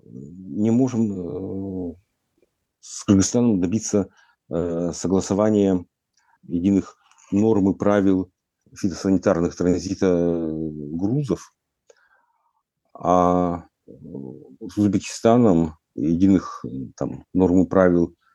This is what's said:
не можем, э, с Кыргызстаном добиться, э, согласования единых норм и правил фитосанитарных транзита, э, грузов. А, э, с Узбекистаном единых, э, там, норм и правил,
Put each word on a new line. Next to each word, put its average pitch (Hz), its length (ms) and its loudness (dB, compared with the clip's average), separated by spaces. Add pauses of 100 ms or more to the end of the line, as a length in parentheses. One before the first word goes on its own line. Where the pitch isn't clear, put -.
не 87 680 -6
можем, 98 1200 -4
э, - 20 -16 (840)
с - 240 -18
Кыргызстаном 104 560 4
добиться, 95 480 -2 (420)
э, 85 440 -4
согласования 95 880 0 (600)
единых 87 520 0 (360)
норм 101 400 2
и - 60 -4
правил 98 520 2 (460)
фитосанитарных 87 800 0
транзита, 90 500 0
э, 85 640 -2 (220)
грузов. 101 600 -4 (1400)
А, 90 680 0 (220)
э, - 60 -20
с 67 840 -16
Узбекистаном 104 960 2 (180)
единых, 85 720 0
э, - 20 -8 (280)
там, - 360 -8
норм 90 320 4
и 85 40 -6
правил, 87 460 2 (200)